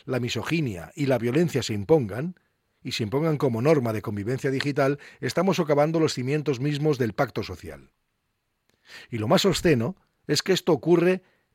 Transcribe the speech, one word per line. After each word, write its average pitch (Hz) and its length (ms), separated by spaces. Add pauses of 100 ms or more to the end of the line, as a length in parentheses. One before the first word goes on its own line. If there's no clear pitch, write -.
la 127 160
misoginia 117 760
y 143 120
la 131 120
violencia 123 460
se 117 100
impongan, 120 640 (500)
y 131 60
se - 120
impongan 143 340
como 123 240
norma 131 320
de 104 80
convivencia 113 500
digital, 139 480 (220)
estamos 170 340
socavando 156 460
los 156 120
cimientos 135 460
mismos 147 380
del 113 160
pacto - 280
social. 78 500 (1200)
Y 120 80
lo 107 120
más 185 160
obsceno 156 500 (320)
es 147 160
que - 80
esto 180 220
ocurre 175 500 (320)